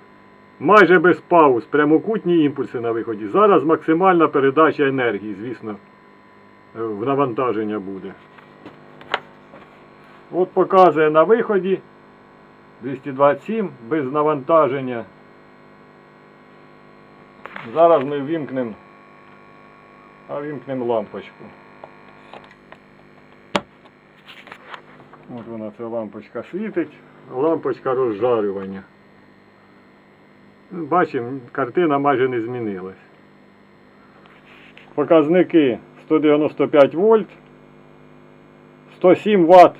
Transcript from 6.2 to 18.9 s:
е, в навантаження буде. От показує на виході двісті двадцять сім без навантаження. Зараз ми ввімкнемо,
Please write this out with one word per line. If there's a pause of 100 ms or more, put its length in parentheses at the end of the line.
е,
в
навантаження
буде. (2250)
От
показує
на
виході (1000)
двісті
двадцять
сім (200)
без
навантаження. (2750)
Зараз
ми
ввімкнемо, (1500)